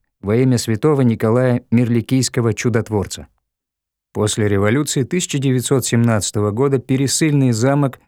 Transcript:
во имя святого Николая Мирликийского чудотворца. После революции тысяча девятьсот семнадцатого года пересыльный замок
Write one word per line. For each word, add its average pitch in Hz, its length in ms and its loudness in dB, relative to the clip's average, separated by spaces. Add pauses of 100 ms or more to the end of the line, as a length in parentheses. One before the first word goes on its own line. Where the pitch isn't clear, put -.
(220)
во 101 160 0
имя 127 200 2
святого 135 440 0
Николая 120 680 2
Мирликийского 120 840 0
чудотворца. 104 720 -4 (840)
После 104 340 -2
революции 110 560 0
тысяча 175 340 -4
девятьсот 131 480 0
семнадцатого 110 680 0
года 131 280 0
пересыльный 139 720 0
замок 135 560 0